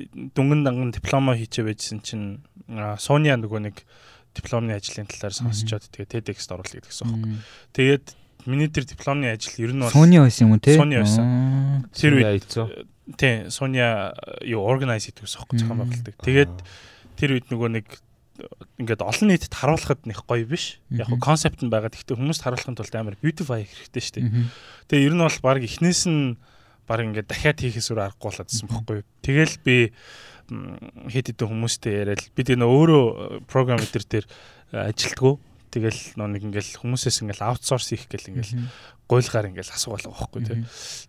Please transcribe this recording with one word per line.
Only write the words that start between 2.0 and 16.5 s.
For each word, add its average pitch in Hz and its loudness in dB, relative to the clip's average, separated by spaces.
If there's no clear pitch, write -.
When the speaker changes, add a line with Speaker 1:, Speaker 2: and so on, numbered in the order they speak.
Speaker 1:
чинь, 104 -8
а, 104 -8
Соня 143 2
нөгөө 107 -6
нэг - -20
дипломны 113 -4
ажлын 101 -10
талаар 101 -10
Speaker 2:
Мгм. 120 -4
Speaker 1:
сонсчоод 110 -4
тэгээд - -14
ted 117 -6
X-д - -10
оруулах 90 -12
гэдэг - -20
гэсэн 117 -8
юм. 113 -4
Speaker 2:
Мм. 110 -6
Speaker 1:
Тэгээд 135 2
миний 143 0
тэр 151 -4
дипломны 139 -4
ажил 113 -8
ер 120 -2
нь 135 -2
бол 120 0
Speaker 2:
Соня 165 12
байсан 117 6
юм 110 10
уу, 107 6
те? 147 8
Speaker 1:
Соня 143 4
байсан. 107 4
Speaker 2:
Аа. 131 2
Speaker 1:
Тэр 151 6
Speaker 3:
Соня 107 6
Speaker 1:
үед, 98 -2
Speaker 3:
Эцүү? 113 -6
Speaker 1:
тий, 131 4
Соня, 120 -2
юу, 113 -2
organize 123 0
хийдэг - -20
гэсэн - -12
юм, - -4
зохион 113 0
Speaker 2:
Мм. 120 -2
Speaker 1:
байгуулдаг. 120 -6
Тэгээд 131 4